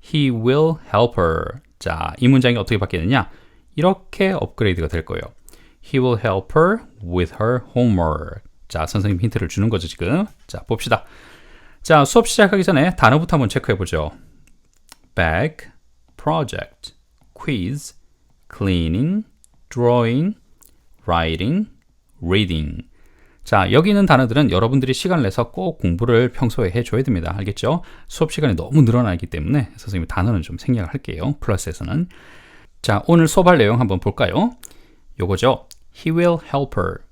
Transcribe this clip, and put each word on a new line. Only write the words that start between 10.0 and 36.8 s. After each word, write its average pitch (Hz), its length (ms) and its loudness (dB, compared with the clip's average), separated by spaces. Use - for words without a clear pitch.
자, - 160 -14
봅시다. - 420 -2
자, 147 240 6
수업 233 200 4
시작하기 196 380 2
전에 175 320 2
단어부터 151 380 4
한번 127 160 2
체크해보죠. 87 600 -2
Bag, 90 520 -2
project, - 800 -6
quiz, 127 580 -6
cleaning, 98 760 -2
drawing, 120 680 0
writing, 87 640 -2
reading. 87 680 -2
자, 98 280 2
여기 160 160 4
있는 202 160 4
단어들은 131 460 4
여러분들이 123 420 2
시간을 175 300 0
내서 107 300 -2
꼭 185 260 -6
공부를 117 540 2
평소에 113 380 -2
해줘야 123 320 -2
됩니다. 85 320 -2
알겠죠? 101 480 -4
수업 - 240 -2
시간이 135 260 0
너무 139 260 2
늘어나기 113 420 2
때문에 95 520 -4
선생님이 90 300 -6
단어는 95 360 -2
좀 - 160 -12
생략을 107 320 -4
할게요. 110 500 -6
플러스에서는. 131 720 -4
자, 104 240 0
오늘 170 200 6
수업할 175 300 6
내용 117 240 4
한번 95 200 0
볼까요? 113 540 0
요거죠. 98 480 0
He 160 180 -4
will 170 300 2
help 139 340 -4
her. 87 180 -4